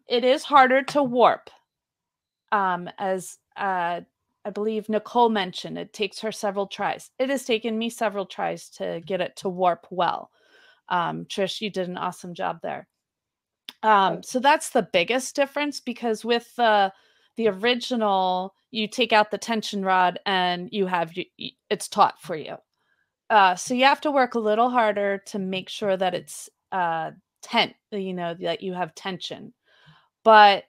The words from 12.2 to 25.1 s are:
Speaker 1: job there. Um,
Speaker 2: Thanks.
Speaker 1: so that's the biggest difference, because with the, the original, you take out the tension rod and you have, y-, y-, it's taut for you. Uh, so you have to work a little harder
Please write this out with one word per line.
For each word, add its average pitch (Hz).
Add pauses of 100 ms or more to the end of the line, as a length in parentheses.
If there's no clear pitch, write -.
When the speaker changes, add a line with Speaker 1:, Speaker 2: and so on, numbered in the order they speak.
Speaker 1:
job 170
there. 143 (960)
Um, 196
Speaker 2:
Thanks. 185
Speaker 1:
so 254
that's 294
the -
biggest 233
difference, 285
because 233
with 233
the, 208 (440)
the 220
original, 196 (160)
you 214
take 226
out 214
the 202
tension 208
rod 185
and 180
you 202
have, 170
y-, 180 (120)
y-, - (200)
it's -
taut -
for 170
you. - (760)
Uh, 190
so -
you 247
have 277
to 302
work 262
a 233
little 220
harder 202